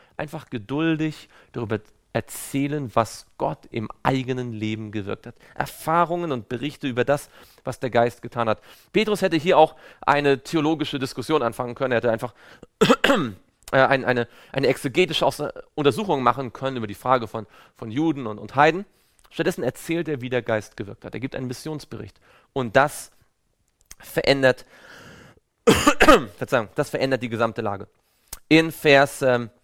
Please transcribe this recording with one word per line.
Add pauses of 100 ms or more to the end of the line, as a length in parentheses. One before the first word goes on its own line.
(160)
einfach
geduldig (240)
darüber (320)
erzählen,
was (120)
Gott
im (140)
eigenen
Leben
gewirkt
hat. (180)
Erfahrungen
und
Berichte
über
das, (320)
was
der
Geist
getan
hat. (320)
Petrus
hätte
hier
auch (240)
eine
theologische
Diskussion
anfangen
können.
Er
hätte
einfach (460)
<clears throat> (880)
äh,
ein,
eine, (240)
eine
exegetische
Aus-, (340)
Untersuchung
machen
können
über
die
Frage
von, (300)
von
Juden
und,
und
Heiden. (440)
Stattdessen
erzählt
er,
wie
der
Geist
gewirkt
hat.
Er
gibt
einen
Missionsbericht. (340)
Und
das (880)
verändert, (1000)
<clears throat>
Verzeihung,
das
verändert
die
gesamte
Lage. (600)
In
Vers,
ähm, (120)